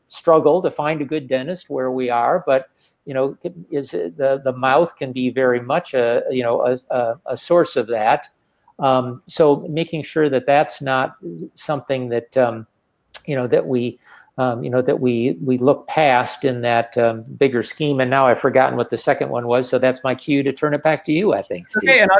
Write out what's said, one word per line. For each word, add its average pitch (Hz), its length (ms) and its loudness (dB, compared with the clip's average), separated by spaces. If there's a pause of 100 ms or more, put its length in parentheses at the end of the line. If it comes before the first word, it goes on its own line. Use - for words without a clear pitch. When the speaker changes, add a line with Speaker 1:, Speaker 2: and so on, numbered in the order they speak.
Speaker 1:
struggle 160 520 4
to 165 100 -2
find 151 300 -4
a 143 40 -4
good 143 240 -6
dentist 131 400 -6
where 131 220 -4
we 127 180 -2
are, 123 360 0
but, 135 240 0 (360)
you 143 80 -10
know, 135 240 -2 (320)
is, 143 220 -6
the, 135 520 -2
the 131 100 -2
mouth 131 440 2
can 131 160 -8
be 127 160 -2
very 123 320 2
much 143 320 -4
a, 120 360 2
you 127 140 -2
know, 117 220 0
a, 127 120 0 (120)
a, 120 380 -2
a 127 100 -6
source 170 380 0
of 117 120 -2
that. 113 400 0 (520)
Um, 127 480 0
so 156 420 2
making 156 340 -6
sure 151 260 0
that 127 180 0
that's 147 340 2
not 135 340 -2 (380)
something 135 560 -6
that, 117 280 -4
um, 113 280 0 (600)
you 147 80 -2
know, 123 120 -2
that 151 200 0
we, 123 320 -2 (400)
um, 127 240 -2
you 135 60 -4
know, 127 120 0
that 131 180 0
we, 123 440 0
we 127 160 0
look 139 280 2
past 127 560 0
in 123 180 -2
that, 117 360 0
um, 117 240 2 (160)
bigger 120 240 2
scheme. 143 400 -2
And 127 80 0
now 135 160 4
I've 120 140 4
forgotten 131 380 2
what 120 120 -2
the 117 80 -4
second 135 320 -2
one 120 160 -4
was. 127 240 0
So 131 80 0
that's 127 260 0
my 127 120 -2
cue 139 260 -2
to 135 100 0
turn 147 220 -2
it 143 80 -4
back 156 240 0
to 160 60 -4
you, 170 220 2
I 101 100 -2
think, - 240 -10
Steve. - 200 -2
Speaker 2:
Okay, 262 120 6
and 190 100 4
I'll 196 100 6